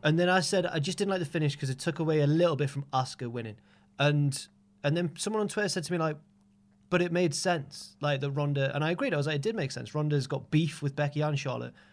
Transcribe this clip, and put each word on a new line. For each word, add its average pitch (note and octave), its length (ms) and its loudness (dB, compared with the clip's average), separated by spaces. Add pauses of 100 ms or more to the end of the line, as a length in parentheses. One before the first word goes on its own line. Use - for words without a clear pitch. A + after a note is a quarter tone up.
And D#3 160 4
then F3 100 4
I F#3 120 6
said, F3+ 240 0
I E3 140 -2
just D#3+ 180 -2
didn't G3+ 140 0
like F#3+ 80 0
the E3+ 60 -2
finish D3+ 300 0
'cause C3 140 -6
it C3 100 -4
took - 200 -4
away D#3 220 2
a C#3+ 60 4
little D#3+ 280 4
bit C#3 140 0
from C#3 140 -6 (100)
Asuka C3 340 -2
winning. A#2 280 -8 (440)
And, C#3+ 480 2 (360)
and C#3+ 120 2
then E3+ 220 0
someone G#3+ 240 -2
on G3+ 60 0
Twitter G#3 220 -2
said F3+ 160 -4
to E3+ 60 -6
me, F3 60 0
like, D#3 200 0 (720)
"But F3 120 4
it F3 100 2
made E3+ 220 2
sense, - 680 -4
like, C#3+ 220 0
that C#3+ 100 -2
Ronda," C#3 440 0
and D3 80 0
I D#3+ 80 0
agreed. G#3+ 220 0
I D3+ 40 2
was C#3+ 100 2
like, D#3 100 0
"It C#3+ 40 -2
did A3+ 140 -2
make D3+ 160 -2
sense. B2 240 -10
Ronda's D3 320 0
got C3 240 -6
beef D#3 320 2
with C#3+ 120 -4
Becky D3 260 -2
and D3+ 160 0
Charlotte." B2 360 -6 (200)